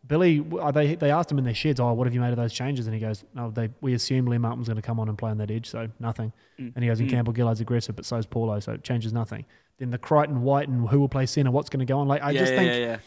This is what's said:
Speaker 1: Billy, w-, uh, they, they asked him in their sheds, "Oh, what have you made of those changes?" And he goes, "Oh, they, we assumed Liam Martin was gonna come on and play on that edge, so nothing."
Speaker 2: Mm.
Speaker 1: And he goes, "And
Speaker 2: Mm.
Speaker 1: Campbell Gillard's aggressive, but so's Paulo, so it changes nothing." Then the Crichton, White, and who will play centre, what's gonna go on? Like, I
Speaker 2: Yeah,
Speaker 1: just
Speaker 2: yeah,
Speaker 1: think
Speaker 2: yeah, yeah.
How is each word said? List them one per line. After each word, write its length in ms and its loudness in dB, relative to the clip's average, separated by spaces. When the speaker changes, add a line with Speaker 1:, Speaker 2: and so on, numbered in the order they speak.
Speaker 1:
Billy, 320 6
w-, 240 -4
uh, 80 2
they, 240 4
they 160 2
asked 200 2
him 60 2
in 60 2
their 100 0
sheds, 260 0
"Oh, 140 2
what 140 0
have 60 0
you 80 0
made 100 2
of 60 0
those 160 0
changes?" 340 -2
And 60 -2
he 80 -4
goes, 220 -4
"Oh, 140 -6
they, 180 -2
we 120 0
assumed 360 0
Liam 120 2
Martin 180 -2
was 80 -4
gonna 140 -2
come 180 -4
on 100 -2
and 80 -4
play 140 -4
on 80 -4
that 120 -4
edge, 180 -6
so 200 -8
nothing." 320 -6
Speaker 2:
Mm. 160 -10
Speaker 1:
And 80 -2
he 60 2
goes, 100 2
"And 100 0
Speaker 2:
Mm. 20 0
Speaker 1:
Campbell 220 0
Gillard's 280 0
aggressive, 340 -2
but 100 -12
so's 200 -4
Paulo, 340 -2
so 140 -8
it 100 -10
changes 280 -2
nothing." 340 -4
Then 120 -6
the 60 -4
Crichton, 440 2
White, 280 2
and 200 0
who 100 4
will 100 4
play 160 0
centre, 260 2
what's 180 0
gonna 160 -2
go 140 0
on? 80 0
Like, 160 2
I 80 0
Speaker 2:
Yeah, 80 2
Speaker 1:
just 140 4
Speaker 2:
yeah, 60 2
Speaker 1:
think 140 4
Speaker 2:
yeah, 60 0
yeah. 280 -2